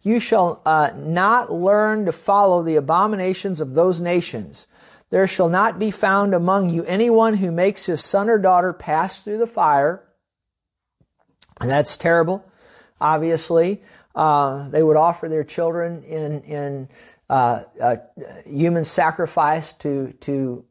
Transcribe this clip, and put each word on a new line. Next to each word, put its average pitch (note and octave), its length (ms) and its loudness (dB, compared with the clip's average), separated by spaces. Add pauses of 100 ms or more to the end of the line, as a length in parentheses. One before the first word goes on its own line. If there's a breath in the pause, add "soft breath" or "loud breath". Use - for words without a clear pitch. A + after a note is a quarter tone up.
you A3+ 180 0
shall, F#3 460 0
uh, D#3 300 2
not F3+ 560 0
learn G#3 540 0
to E3 60 0
follow G3 500 2
the D#3+ 140 0
abominations F#3 840 -2
of C3 140 -6
those E3+ 260 2
nations. E3 640 -4 (440 soft breath)
There F#3+ 160 2
shall F#3 220 0
not F#3 300 0
be G#3+ 120 -2
found G3 440 0
among F3+ 360 2
you E3 140 -2
anyone A3 500 2
who F#3+ 180 -2
makes F#3 340 0
his E3+ 160 -2
son G3+ 260 -2
or A3+ 100 4
daughter F#3 340 2
pass E3+ 480 -4
through G#3+ 180 -6
the A3+ 80 0
fire." E3 580 2 (1600)
And B2 100 -4
that's C#3+ 260 0
terrible. E3+ 480 0 (580 soft breath)
Obviously, E3 800 0 (320 soft breath)
uh, C#3+ 540 0
they D3+ 140 2
would D#3 160 4
offer E3+ 280 2
their D#3+ 180 -4
children E3+ 600 -4
in, D3+ 380 -8
in, C#3+ 460 -8 (420 soft breath)
uh, A#2+ 320 2 (180)
uh, A#2+ 160 0 (480)
human E3 400 0
sacrifice D#3+ 880 -2
to, C#3 480 -6
to, C3+ 500 -6